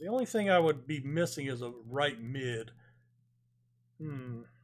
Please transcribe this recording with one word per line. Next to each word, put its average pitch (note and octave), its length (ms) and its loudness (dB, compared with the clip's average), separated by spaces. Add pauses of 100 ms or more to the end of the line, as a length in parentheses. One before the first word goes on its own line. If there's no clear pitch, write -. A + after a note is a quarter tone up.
the E3 80 -6
only B3 180 0
thing G#3 240 2
I F3+ 80 8
would D3+ 260 4
be D3+ 140 -4
missing D3+ 480 0
is B2 160 -4
a A#2+ 80 -6 (180)
right C3+ 320 0
mid. A#2+ 520 -4 (1300)
Hmm. B2+ 380 -8 (240)